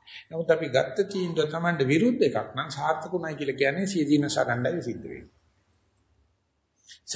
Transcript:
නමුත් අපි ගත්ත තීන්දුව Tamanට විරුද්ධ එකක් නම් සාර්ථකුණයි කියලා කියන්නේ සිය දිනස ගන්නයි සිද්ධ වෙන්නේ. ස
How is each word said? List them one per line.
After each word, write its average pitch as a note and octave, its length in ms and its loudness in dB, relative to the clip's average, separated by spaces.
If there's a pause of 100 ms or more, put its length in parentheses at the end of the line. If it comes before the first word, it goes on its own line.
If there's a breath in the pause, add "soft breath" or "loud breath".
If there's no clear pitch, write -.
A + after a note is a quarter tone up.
(260 loud breath)
නමුත් E3 260 -2
අපි D#3+ 160 2
ගත්ත C3 380 0
තීන්දුව E3 420 -2
Tamanට E3 360 0
විරුද්ධ E3+ 400 4
එකක් B2 140 2 (120)
නම් C#3+ 200 -6
සාර්ථකුණයි D#3+ 680 -4
කියලා C3+ 220 -4
කියන්නේ D3 300 0
සිය F#3 180 0
දිනස C#3+ 320 4
ගන්නයි B2+ 440 0
සිද්ධ F2+ 240 -8
වෙන්නේ. - 220 -14 (1700 loud breath)
ස - 140 -8